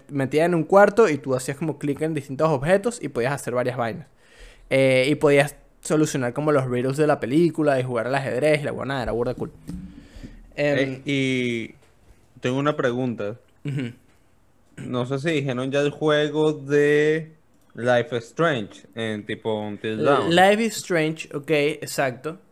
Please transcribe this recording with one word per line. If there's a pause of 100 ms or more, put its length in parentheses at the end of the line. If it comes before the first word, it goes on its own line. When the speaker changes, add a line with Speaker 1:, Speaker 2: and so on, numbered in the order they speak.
(100)
Speaker 1:
metías
en
un
cuarto
y
tú
hacías
como
clic
en
distintos
objetos
y
podías
hacer
varias
vainas. (640)
Eh,
y
podías (240)
solucionar
como
los
riddles
de
la
película
y
jugar
al
ajedrez
y
la
guanada,
era
burda
cool. (1040)
Em,
Speaker 2:
Eh,
y (640)
tengo
una
pregunta. (280)
Speaker 1:
Ujú. (840)
Speaker 2:
No
sé
si
dijeron
ya
el
juego
de (400)
Life
is
Strange,
en
tipo
Until
Dawn.
Speaker 1:
Life
is
Strange,
ok,
exacto. (140)